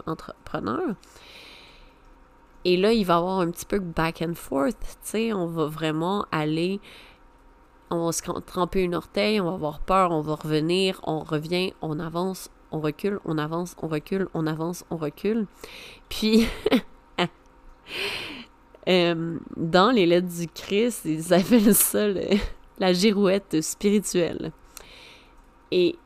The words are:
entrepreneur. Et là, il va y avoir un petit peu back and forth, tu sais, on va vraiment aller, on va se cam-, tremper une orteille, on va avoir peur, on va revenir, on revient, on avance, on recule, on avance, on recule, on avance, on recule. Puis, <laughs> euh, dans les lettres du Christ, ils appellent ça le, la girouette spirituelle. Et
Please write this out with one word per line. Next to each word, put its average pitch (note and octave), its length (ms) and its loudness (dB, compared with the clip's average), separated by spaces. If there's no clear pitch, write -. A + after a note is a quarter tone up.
entrepreneur. F#3+ 880 -6
Et F3+ 80 4
là, F#3+ 160 4
il A3 140 4
va F3+ 80 2
y F3 40 4
avoir F#3 220 0
un E3+ 100 0
petit - 160 -10
peu G3+ 140 -2
back E3 420 -4
and E3+ 120 -4
forth, C4+ 480 -2
tu - 220 -8
sais, A3+ 280 -4
on F#3 140 -2
va E3 220 -2
vraiment D#3+ 680 -2
aller, D#3+ 480 -2
on E3+ 160 -2
va E3 60 0
se - 100 -4
cam-, - 240 -8
tremper F#3 360 0
une F3 120 0
orteille, G#3 460 0
on F#3 60 0
va E3 80 -2
avoir D3+ 260 -6
peur, F#3 320 2
on D#3+ 80 2
va D3+ 160 -2
revenir, F3 680 0
on D#3 180 -2
revient, D#3+ 500 -2
on D#3 160 -4
avance, E3+ 520 -6
on D#3 100 -4
recule, F#3+ 420 -2
on D#3+ 140 -2
avance, E3 440 -4
on D#3+ 60 -6
recule, E3 460 -2
on E3 120 -2
avance, D#3+ 440 -4
on E3+ 80 -6
recule. G3 500 -2
Puis, A3 360 4
<laughs> F3 120 0
euh, E3+ 500 2
dans F3+ 360 4
les G#3+ 140 6
lettres F3 320 2
du E3+ 120 -6
Christ, - 560 -2
ils D#3+ 280 0
appellent G3+ 400 6
ça G#3 320 2
le, G3 260 0
la F#3 120 4
girouette F#3+ 720 4
spirituelle. F3 920 0
Et F3+ 240 4